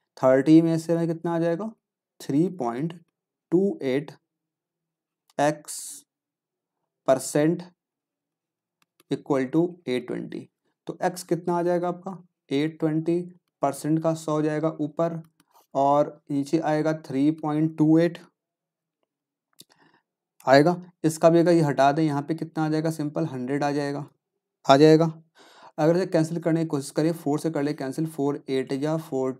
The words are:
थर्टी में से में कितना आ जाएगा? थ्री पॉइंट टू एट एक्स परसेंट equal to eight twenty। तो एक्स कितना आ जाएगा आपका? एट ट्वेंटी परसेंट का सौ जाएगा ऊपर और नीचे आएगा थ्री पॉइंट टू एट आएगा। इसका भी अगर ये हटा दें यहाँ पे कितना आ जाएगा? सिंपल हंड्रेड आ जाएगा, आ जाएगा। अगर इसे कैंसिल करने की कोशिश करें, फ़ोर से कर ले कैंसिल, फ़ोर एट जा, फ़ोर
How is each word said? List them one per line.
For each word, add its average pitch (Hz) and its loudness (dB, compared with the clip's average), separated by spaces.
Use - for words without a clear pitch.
थर्टी 135 6
में 165 0
से 160 -2
में 165 -2
कितना 170 -4
आ 170 -2
जाएगा? 170 -2
थ्री 147 0
पॉइंट 131 -6
टू 180 0
एट 135 -2
एक्स 151 -2
परसेंट 151 0
equal 135 -2
to 156 0
eight - -4
twenty। - -10
तो - -12
एक्स 180 -4
कितना 175 -2
आ 175 0
जाएगा 175 0
आपका? 180 -10
एट 151 -2
ट्वेंटी 160 0
परसेंट 151 -2
का 165 0
सौ 156 -4
जाएगा 151 -2
ऊपर 165 -4
और 139 2
नीचे 143 -2
आएगा 151 0
थ्री 139 0
पॉइंट 156 -2
टू 156 6
एट 170 2
आएगा। 147 6
इसका 160 4
भी 170 6
अगर 170 4
ये 170 4
हटा 139 4
दें 160 -2
यहाँ 143 0
पे 151 -6
कितना 160 -6
आ 156 -2
जाएगा? 156 -2
सिंपल 156 -4
हंड्रेड 135 -4
आ 143 -2
जाएगा, 143 -6
आ 139 8
जाएगा। 156 6
अगर 160 2
इसे 185 0
कैंसिल 165 -2
करने 165 0
की 160 -2
कोशिश 139 -6
करें, 160 0
फ़ोर 151 -4
से 160 -4
कर 156 -4
ले 147 -4
कैंसिल, 143 -6
फ़ोर 143 -6
एट 131 -4
जा, 147 -2
फ़ोर 131 -4